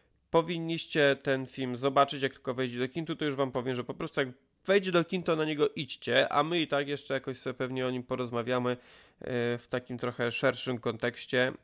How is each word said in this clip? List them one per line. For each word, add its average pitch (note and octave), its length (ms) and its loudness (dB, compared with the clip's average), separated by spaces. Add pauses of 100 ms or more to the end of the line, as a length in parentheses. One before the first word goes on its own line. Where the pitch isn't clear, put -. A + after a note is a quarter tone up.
(300)
Powinniście E3 920 2
ten C3+ 220 0
film B2+ 300 -4
zobaczyć, C3+ 460 2
jak C3+ 120 0
tylko - 200 -6
wejdzie B2 260 -4
do B2+ 100 -2
kin. E3 160 -6
Tutaj D#3 220 -4
już C#3 80 -2
wam C3+ 160 0
powiem, B2+ 240 -2
że B2 80 -4
po A#2+ 100 -8
prostu - 260 -4
jak C3 100 0 (360)
wejdzie F#3+ 260 4
do E3+ 140 6
kin, F3+ 180 -2
to E3 120 2
na D#3 100 0
niego D3+ 240 2
idźcie, B2+ 600 0
a D3 140 2
my E3 180 0
i D3 60 -2
tak C#3+ 200 0
jeszcze C#3 260 -6
jakoś C3+ 240 -4
sobie B2+ 160 -6
pewnie B2+ 340 -2
o B2+ 40 0
nim B2+ 120 -4
porozmawiamy, B2 680 0
e, B2 60 -2 (800)
w - 120 -14
takim B2 280 -6
trochę A#2+ 340 -2
szerszym B2 480 0
kontekście. B2 720 -2 (100)